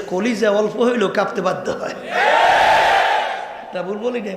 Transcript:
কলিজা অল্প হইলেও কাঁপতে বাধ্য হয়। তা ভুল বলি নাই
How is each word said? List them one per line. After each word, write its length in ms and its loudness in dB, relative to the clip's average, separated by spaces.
কলিজা 400 0
অল্প 240 0
হইলেও 300 2
কাঁপতে 240 -2
বাধ্য 260 -2
হয়। 160 -8
তা 140 -8
ভুল 140 -6
বলি 240 -4
নাই 160 -8